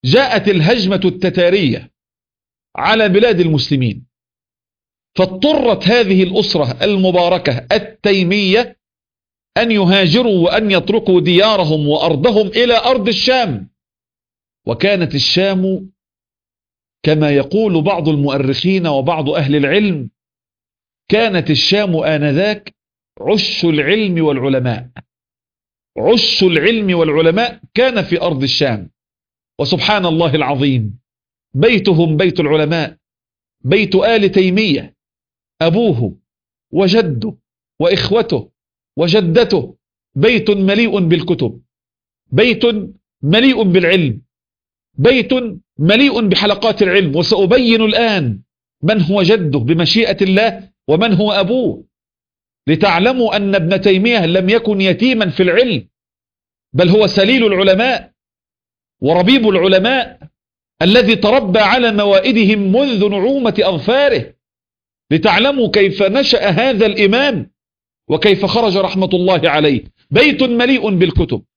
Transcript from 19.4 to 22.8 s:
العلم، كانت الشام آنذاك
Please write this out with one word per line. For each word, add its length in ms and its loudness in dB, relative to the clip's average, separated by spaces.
العلم، 540 -2
كانت 400 0
الشام 460 0
آنذاك 800 -2